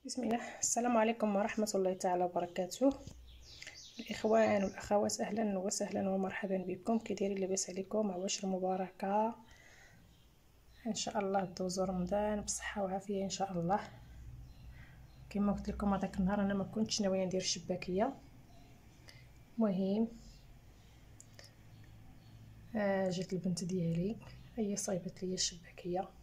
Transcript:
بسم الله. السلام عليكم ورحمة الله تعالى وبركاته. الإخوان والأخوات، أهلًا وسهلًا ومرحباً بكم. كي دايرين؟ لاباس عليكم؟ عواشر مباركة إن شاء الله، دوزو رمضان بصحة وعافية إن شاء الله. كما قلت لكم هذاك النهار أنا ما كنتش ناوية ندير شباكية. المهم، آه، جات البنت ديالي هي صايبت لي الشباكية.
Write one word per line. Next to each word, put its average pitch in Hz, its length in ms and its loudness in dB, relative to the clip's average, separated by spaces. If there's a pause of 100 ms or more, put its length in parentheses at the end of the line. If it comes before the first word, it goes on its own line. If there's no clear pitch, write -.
(100)
بسم 254 120 -2
الله. 233 360 -2
السلام 240 380 2
عليكم 220 400 4
ورحمة 208 380 2
الله 190 200 4
تعالى 180 300 4
وبركاته. 180 680 2 (1080)
الإخوان 220 640 4
والأخوات، 208 560 0
أهلًا 208 380 0
وسهلًا 196 520 0
ومرحباً 190 460 0
بكم. 185 420 0
كي 220 160 -2
دايرين؟ 202 240 0
لاباس 190 320 0
عليكم؟ 196 400 0
عواشر 190 380 -2
مباركة 190 840 2 (1500)
إن 220 80 0
شاء - 240 -2
الله، 196 260 2
دوزو 185 400 -2
رمضان 202 560 2
بصحة - 440 -4
وعافية 196 400 -2
إن 190 60 -2
شاء 190 220 -2
الله. 175 280 2 (1500)
كما 202 220 2
قلت 202 160 -2
لكم 202 260 2
هذاك 190 220 0
النهار 202 240 2
أنا 202 140 2
ما 196 100 0
كنتش 214 380 0
ناوية 190 220 4
ندير 185 160 0
شباكية. 185 760 0 (1400)
المهم، 202 500 2 (2750)
آه، 196 340 2
جات 180 220 -2
البنت 180 320 0
ديالي 175 520 0 (400)
هي 202 200 0
صايبت 185 460 -4
لي 185 120 -2
الشباكية. 180 720 -4 (140)